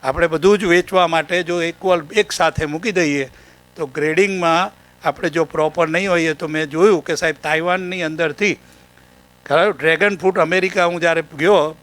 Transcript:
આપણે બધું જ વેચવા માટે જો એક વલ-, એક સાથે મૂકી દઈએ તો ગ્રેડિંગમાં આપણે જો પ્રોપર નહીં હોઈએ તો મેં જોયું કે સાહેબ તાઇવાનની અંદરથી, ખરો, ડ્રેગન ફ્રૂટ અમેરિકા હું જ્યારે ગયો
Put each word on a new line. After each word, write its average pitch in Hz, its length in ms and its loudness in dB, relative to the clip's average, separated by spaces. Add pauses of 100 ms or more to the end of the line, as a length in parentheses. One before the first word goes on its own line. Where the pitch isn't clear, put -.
આપણે 147 240 0
બધું 165 300 2
જ 202 80 -2
વેચવા 175 420 4
માટે 165 360 -2
જો 175 180 -4
એક 170 240 -6
વલ-, 175 300 0
એક 208 160 0
સાથે 156 340 0
મૂકી 165 260 -4
દઈએ 143 380 0 (460)
તો 160 100 -6
ગ્રેડિંગમાં 170 840 0 (360)
આપણે 160 220 -4
જો 160 160 0
પ્રોપર 156 420 0
નહીં 180 220 -2
હોઈએ 165 240 0
તો 156 140 -8
મેં 156 180 -4
જોયું 165 380 2
કે 165 120 -4
સાહેબ 160 280 -2
તાઇવાનની 180 600 -2
અંદરથી, 160 560 -2 (880)
ખરો, 170 260 2
ડ્રેગન 165 460 0
ફ્રૂટ 185 220 0
અમેરિકા 180 460 0
હું 175 160 -2
જ્યારે 165 220 0 (120)
ગયો 160 480 2